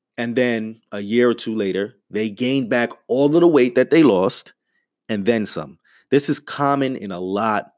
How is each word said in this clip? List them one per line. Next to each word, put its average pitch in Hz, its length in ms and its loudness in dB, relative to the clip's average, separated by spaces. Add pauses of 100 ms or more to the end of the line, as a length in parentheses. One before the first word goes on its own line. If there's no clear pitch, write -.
(180)
And 120 160 -4
then 113 460 -2 (120)
a 101 80 -10
year 117 280 2
or 117 60 2
two 117 200 -8
later, 101 420 -4 (120)
they 107 220 -6
gain 123 400 -4
back - 180 0 (180)
all 175 200 2 (100)
of 170 60 4
the 175 40 6
weight 131 280 4
that 127 160 2
they 160 120 6
lost 98 520 2 (560)
and 101 160 -4
then 113 180 0
some. 87 340 -12 (320)
This 143 200 2
is 143 100 -2
common 139 560 -2
in 98 160 -10
a 90 80 -8
lot 101 580 -4